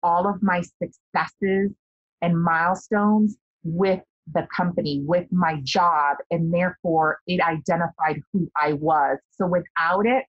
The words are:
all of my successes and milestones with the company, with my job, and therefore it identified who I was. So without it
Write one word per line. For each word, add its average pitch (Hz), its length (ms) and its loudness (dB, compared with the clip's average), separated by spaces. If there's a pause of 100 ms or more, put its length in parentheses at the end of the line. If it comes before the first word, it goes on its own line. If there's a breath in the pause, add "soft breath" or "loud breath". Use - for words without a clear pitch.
all 175 240 2
of 202 160 -4
my 180 180 0
successes 190 1080 -4 (500)
and 170 220 2
milestones 208 920 2 (260)
with 185 380 0 (320)
the 156 220 -2
company, 170 500 -2
with 175 260 0
my 165 320 0
job, 151 540 2 (120)
and 165 240 0
therefore 170 760 0
it 180 140 -2
identified 160 800 -2 (120)
who 175 220 -2
I 151 180 0
was. 147 440 0 (140)
So 185 160 -4
without 175 580 0
it 262 180 2 (140)